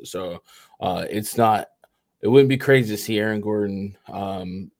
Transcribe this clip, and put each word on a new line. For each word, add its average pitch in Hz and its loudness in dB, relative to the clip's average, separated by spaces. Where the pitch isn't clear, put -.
So, 90 -10
uh, 87 -4
it's - -6
not, 110 2
it 104 -2
wouldn't 135 8
be 135 2
crazy 131 2
to 104 -8
see 110 -2
Aaron 107 0
Gordon, 101 -4
um, 95 -8